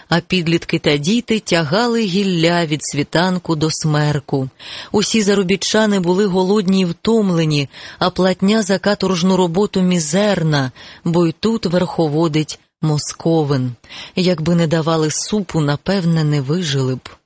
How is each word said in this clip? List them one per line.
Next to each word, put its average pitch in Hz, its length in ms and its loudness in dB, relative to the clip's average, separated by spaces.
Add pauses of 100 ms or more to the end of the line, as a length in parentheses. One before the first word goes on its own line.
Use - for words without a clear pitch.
а 170 120 2
підлітки 170 580 -2
та 147 180 0
діти 214 440 0
тягали 214 640 0
гілля 175 640 2
від 151 160 -4
світанку 165 760 -2
до 156 140 0
смерку. 147 800 0 (440)
Усі 214 300 2
заробітчани 202 800 2
були 180 260 2
голодні 190 540 2
й 185 40 2
втомлені, 170 840 0 (300)
а 180 120 2
платня 190 520 2
за 185 160 0
каторжну 190 580 0
роботу 185 460 0
мізерна, 165 920 0 (320)
бо 175 220 2
й - 140 -2
тут 226 260 -2
верховодить 160 920 0 (240)
Московин. 147 920 0 (440)
Якби 175 380 0
не 170 120 2
давали 160 440 0
супу, 185 500 -2
напевне, 165 640 0
не 147 160 0
вижили 139 540 -2
б. - 140 -10 (180)